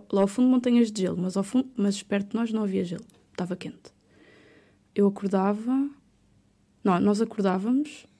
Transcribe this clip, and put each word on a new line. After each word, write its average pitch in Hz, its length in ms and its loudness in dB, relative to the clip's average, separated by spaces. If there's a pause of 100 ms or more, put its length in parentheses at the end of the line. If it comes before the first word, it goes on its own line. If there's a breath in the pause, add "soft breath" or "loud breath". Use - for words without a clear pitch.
(100)
lá 196 120 2
ao 202 60 4
fundo 247 200 2
montanhas 240 420 4
de 208 120 -4
gelo, 175 160 -2
mas 185 180 -2
ao 196 60 0
fundo, 254 340 -2
mas 202 260 0
perto 202 280 -4
de - 60 -4
nós 226 160 -2
não 220 100 -2
havia 190 220 -2
gelo, 175 200 -8 (260)
estava 180 260 -6
quente. - 360 -14 (1000 soft breath)
Eu 202 120 4
acordava, 208 840 0 (960)
não, 196 160 4
nós 202 200 2
acordávamos 226 840 -2 (140)